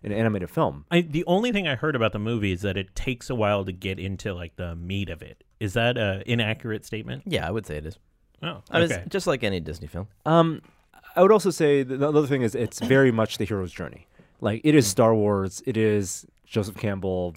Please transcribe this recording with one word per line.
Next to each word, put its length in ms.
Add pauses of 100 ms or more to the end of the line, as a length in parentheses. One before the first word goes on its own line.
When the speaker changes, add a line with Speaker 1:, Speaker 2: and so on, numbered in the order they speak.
Speaker 1:
in 100
an 60
animated 320
film." 400
Speaker 2:
I, 120
the 260
only 240
thing 160
I 80
heard 200
about 180
the 60
movie 320
is 120
that 140
it 180
takes 340
a 60
while 280
to 80
get 280
into, 340
like, 220
the 200
meat 360
of 100
it. 220 (160)
Is 140
that 260
an 260
inaccurate 580
statement? 440
Speaker 3:
Yeah, 200
I 40
would 160
say 100
it 80
is. 140 (420)
Speaker 2:
Oh, 300
Speaker 3:
I 100
mean, 100
Speaker 2:
okay. 140
Speaker 3:
it's 80
just 140
like 160
any 160
Disney 280
film. 200 (180)
Speaker 1:
Um, 380 (520)
I 60
would 100
also 200
say 320
that 140
the 120
other 160
thing 160
is 140
it's 240
very 320
much 260
the 80
hero's 260
journey. 360 (320)
Like, 240
it 100
is 140
Speaker 2:
Mm. 20
Speaker 1:
Star 240
Wars. 540
It 100
is 480 (200)
Joseph 320
Campbell, 580